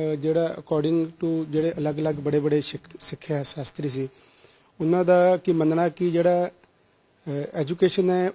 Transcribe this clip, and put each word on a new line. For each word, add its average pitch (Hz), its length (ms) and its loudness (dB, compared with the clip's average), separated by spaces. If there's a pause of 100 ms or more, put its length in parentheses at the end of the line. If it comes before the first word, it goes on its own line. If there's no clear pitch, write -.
(140)
ਅ, - 20 -2
ਜਿਹੜਾ 156 440 0
according 160 460 0
to 165 400 -4
ਜਿਹੜੇ 156 320 -2
ਅਲੱਗ-ਅਲੱਗ 151 380 -2
ਬੜੇ-ਬੜੇ 147 460 0
ਸਿੱਖ-, - 380 -12
ਸਿੱਖਿਆ - 440 -4
ਸ਼ਾਸਤਰੀ 143 460 -6
ਸੀ, 131 200 -6 (720)
ਉਹਨਾਂ 170 240 2
ਦਾ 180 320 6
ਕੀ 180 140 -2
ਮੰਨਣਾ 165 380 2
ਕਿ 175 220 -2
ਜਿਹੜਾ, 175 400 2 (760)
ਅ, - 20 -6 (240)
ਐਜੂਕੇਸ਼ਨ 175 560 0
ਹੈ 180 260 0